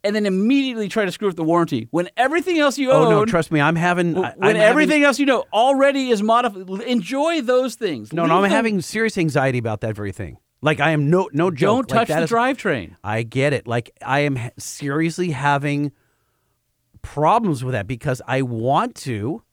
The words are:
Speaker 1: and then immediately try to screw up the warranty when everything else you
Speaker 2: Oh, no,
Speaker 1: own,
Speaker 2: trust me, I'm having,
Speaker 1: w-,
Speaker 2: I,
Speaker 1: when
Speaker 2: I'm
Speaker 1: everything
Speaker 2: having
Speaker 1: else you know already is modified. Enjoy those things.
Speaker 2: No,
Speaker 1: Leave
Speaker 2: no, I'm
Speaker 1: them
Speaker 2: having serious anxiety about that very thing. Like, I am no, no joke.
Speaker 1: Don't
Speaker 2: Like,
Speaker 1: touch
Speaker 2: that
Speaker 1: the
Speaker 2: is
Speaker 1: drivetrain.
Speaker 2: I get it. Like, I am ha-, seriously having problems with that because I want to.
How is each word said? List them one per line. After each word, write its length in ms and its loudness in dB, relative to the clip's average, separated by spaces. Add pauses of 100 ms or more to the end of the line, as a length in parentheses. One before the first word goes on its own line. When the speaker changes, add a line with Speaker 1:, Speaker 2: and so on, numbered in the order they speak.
Speaker 1:
and 120 -2
then 120 0
immediately 640 0
try 160 0
to 40 -2
screw 200 -2
up 60 -8
the 60 -4
warranty 480 0
when 280 -2
everything 400 2
else 180 2
you 160 0
Speaker 2:
Oh, 160 6
no, 120 6
Speaker 1:
own, 80 0
Speaker 2:
trust 220 0
me, 120 2
I'm 140 2
having, 360 0
Speaker 1:
w-, 180 -2
Speaker 2:
I, 60 -20
Speaker 1:
when 200 2
Speaker 2:
I'm 60 4
Speaker 1:
everything 380 4
Speaker 2:
having 40 4
Speaker 1:
else 140 4
you 60 0
know 260 2
already 600 2
is 120 2
modified. 460 0 (140)
Enjoy 580 -2
those 360 0
things. 360 -6
Speaker 2:
No, 120 -2
Speaker 1:
Leave 40 2
Speaker 2:
no, 80 4
I'm 60 4
Speaker 1:
them 80 2
Speaker 2:
having 320 0
serious 340 -4
anxiety 400 0
about 240 -4
that 160 -6
very 160 -8
thing. 240 -12 (240)
Like, 200 -2
I 100 2
am 180 0
no, 240 2
no 180 0
joke. 380 0
Speaker 1:
Don't 80 -14
Speaker 2:
Like, 40 2
Speaker 1:
touch 80 -2
Speaker 2:
that 100 0
Speaker 1:
the 60 0
Speaker 2:
is 60 -4
Speaker 1:
drivetrain. 720 -2
Speaker 2:
I 200 -4
get 320 -2
it. 120 -6
Like, 240 -4 (140)
I 160 0
am 160 -2
ha-, 220 -8
seriously 720 -4
having 600 -2 (1120)
problems 600 0
with 100 -6
that 140 -4
because 400 -6
I 160 -2
want 540 -2
to. 460 -6 (100)